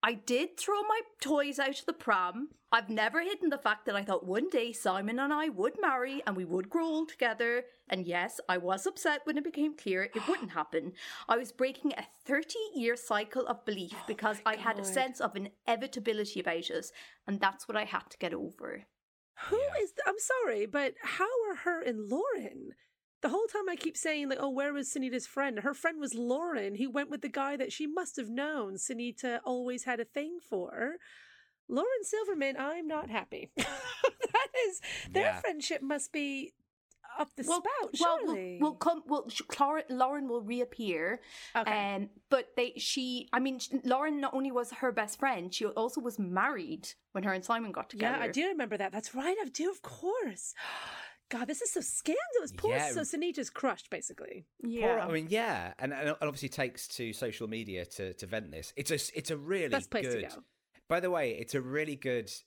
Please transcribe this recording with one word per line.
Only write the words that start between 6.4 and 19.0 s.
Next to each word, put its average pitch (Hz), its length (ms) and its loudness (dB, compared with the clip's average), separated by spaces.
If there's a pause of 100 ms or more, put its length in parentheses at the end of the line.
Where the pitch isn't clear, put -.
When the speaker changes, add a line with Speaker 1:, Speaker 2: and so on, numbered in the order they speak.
Speaker 1:
would 185 280 -2
grow 330 160 2
old 311 220 0
together. 240 560 2 (220)
And 190 200 0
yes, 175 320 0 (100)
I 185 80 4
was 190 300 2
upset 302 380 2
when 302 120 0
it 294 60 0
became 302 340 0
clear 185 260 0
it 208 240 -4
wouldn't 277 240 0
<gasps> - 0 -
happen. 170 420 -2 (360)
I 226 80 6
was 240 140 -4
breaking 269 420 0
a - 140 -8 (180)
thirty-year 285 720 0
cycle 220 500 0
of 233 160 -2
belief 196 320 -2
Speaker 2:
Oh - 120 -10
Speaker 1:
because 214 360 0
Speaker 2:
my 220 100 4
Speaker 1:
I - 40 0
had 220 220 0
a - 20 -4
Speaker 2:
God. 196 60 -4
Speaker 1:
sense 262 340 2
of 214 160 0
inevitability 214 1000 0
about 170 320 0
us. - 200 -4 (360)
And 202 120 0
that's 196 280 2
what 214 100 0
I 214 80 2
had 190 240 -4
to - 80 -18
get - 160 -2
over." - 520 -6 (640)